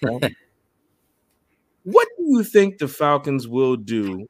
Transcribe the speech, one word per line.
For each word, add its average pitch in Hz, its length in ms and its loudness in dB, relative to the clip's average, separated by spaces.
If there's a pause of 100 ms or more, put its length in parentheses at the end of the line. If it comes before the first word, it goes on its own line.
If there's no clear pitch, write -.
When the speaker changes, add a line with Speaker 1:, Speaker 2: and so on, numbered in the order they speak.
Speaker 1:
<laughs> 127 300 -4 (1500)
Speaker 2:
What 440 220 4 (120)
do 349 60 -6
you 247 200 2
think 196 320 4
the 147 100 -4
Falcons 143 640 -2
will 127 260 0
do, 104 560 -6